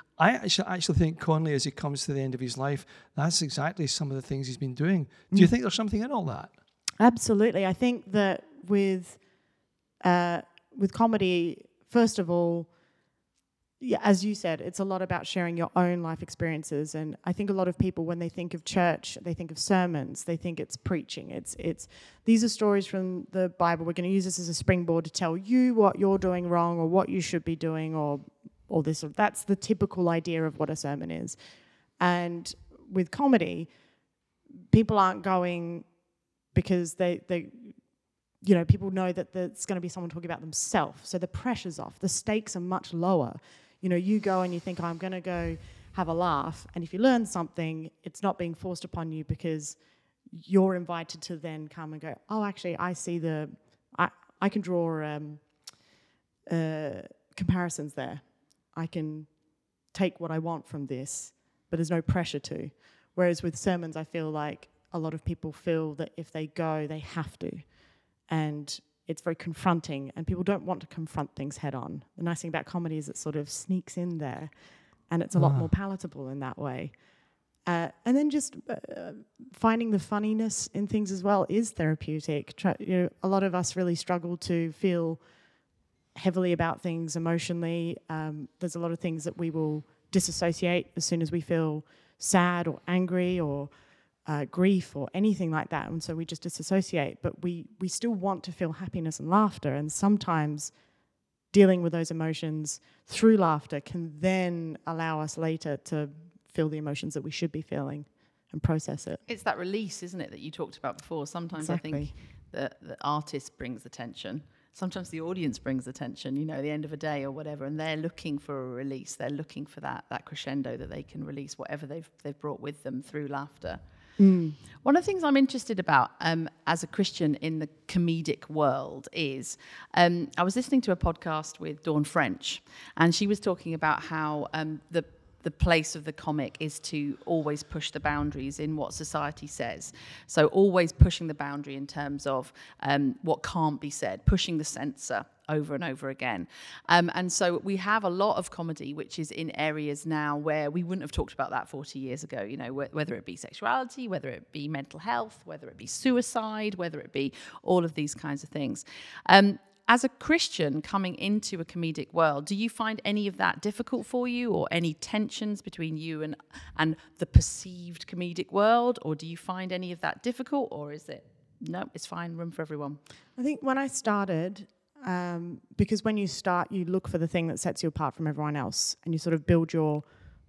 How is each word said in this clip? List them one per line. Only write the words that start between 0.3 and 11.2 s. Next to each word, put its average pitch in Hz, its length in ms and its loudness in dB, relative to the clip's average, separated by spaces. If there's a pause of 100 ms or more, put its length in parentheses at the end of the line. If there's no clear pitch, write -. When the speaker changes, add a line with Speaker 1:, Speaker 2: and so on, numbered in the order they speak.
Speaker 1:
actually, - 360 0
actually 175 300 0
think 160 220 4
Connolly, 156 340 2
as 135 120 0
he 139 60 -2
comes 143 340 -4
to 147 80 -2
the 139 80 -2
end 131 140 -2
of 123 60 -6
his 123 160 -4
life, 139 280 -2 (300)
that's 160 260 2
exactly 156 460 -2
some 143 240 -2
of 135 40 -2
the 131 60 -4
things 135 260 -4
he's 127 100 -6
been 131 180 -4
doing. 160 320 2 (260)
Do 196 80 8
you 175 60 12
Speaker 2:
Mm. - 20 0
Speaker 1:
think 240 140 4
there's 208 120 0
something 214 260 0
in 254 100 -4
all 214 140 0
that? 123 240 -6 (520)
Speaker 2:
Absolutely. 226 640 6
I 185 80 4
think 247 380 0
that 196 320 4 (240)
with, 190 500 2 (840)
uh, 175 380 6 (360)
with 196 160 2
comedy, 190 720 2 (240)